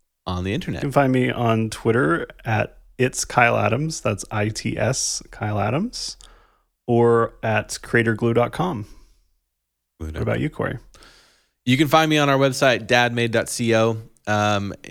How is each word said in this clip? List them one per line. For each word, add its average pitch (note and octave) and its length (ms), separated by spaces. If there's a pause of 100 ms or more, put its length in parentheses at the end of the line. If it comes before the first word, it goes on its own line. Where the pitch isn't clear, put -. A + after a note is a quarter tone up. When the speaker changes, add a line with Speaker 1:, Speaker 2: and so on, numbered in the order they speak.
(260)
Speaker 1:
On F2+ 180
the G2 100
internet. C#3 280
Speaker 2:
You D3 60
can C3+ 40
find C3+ 200
me B2+ 200
on A2+ 380
Twitter D3 580 (180)
at - 320 (200)
It's - 280
Kyle A#2 320
Adams. B2 440
That's G#2 300
I G#2+ 180
T A2+ 280
S A2 440 (100)
Kyle G#2+ 280
Adams. C3+ 580 (680)
Or A#2 560
at G#2+ 400
creator A2+ 320
glue A#2 200
dot A#2+ 180
com. D3+ 340 (1120)
Speaker 1:
Glue D#2 120
dot - 80
com. - 0
Speaker 2:
What - 20
about A2 180
you, C#3+ 100
Corey? - 300 (840)
Speaker 1:
You B2+ 120
can D3+ 100
find D#3+ 220
me D#3 80
on C#3+ 120
our C#3 80
website, C3 500
dadmade A#2+ 440
dot A2+ 240
co. A2+ 420 (280)
Um, G#2 480 (180)